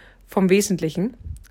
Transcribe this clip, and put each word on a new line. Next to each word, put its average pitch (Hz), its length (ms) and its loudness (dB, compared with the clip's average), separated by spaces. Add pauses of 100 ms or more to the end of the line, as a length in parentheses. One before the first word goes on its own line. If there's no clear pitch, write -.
(280)
vom 190 220 2
Wesentlichen. 185 640 0 (340)